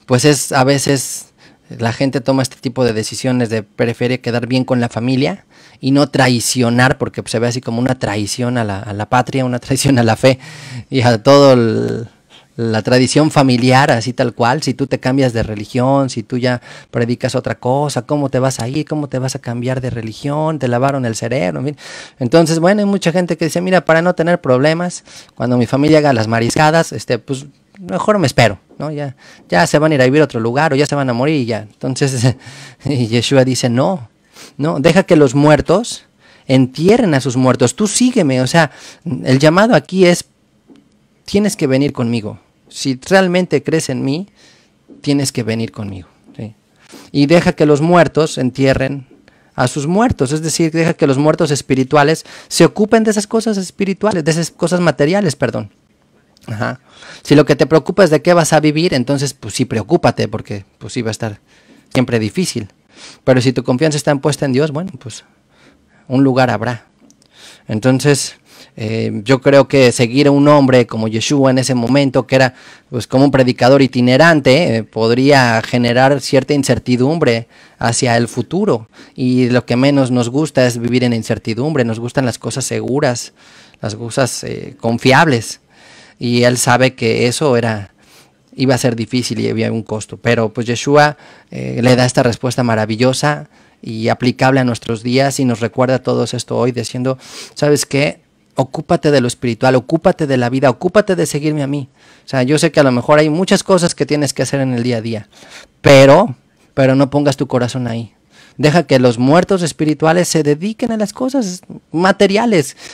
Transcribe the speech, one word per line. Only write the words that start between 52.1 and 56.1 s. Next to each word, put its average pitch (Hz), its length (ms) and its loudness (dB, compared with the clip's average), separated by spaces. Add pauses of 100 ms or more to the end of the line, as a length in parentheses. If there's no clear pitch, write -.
se - 180 4
ocupen 214 380 2
de 220 80 0
esas 208 160 -4
cosas 220 300 -2
espirituales, 196 680 -4
de 160 60 2
esas 160 200 -4
cosas 175 300 -2
materiales, 165 540 0
perdón. 117 360 -6 (760)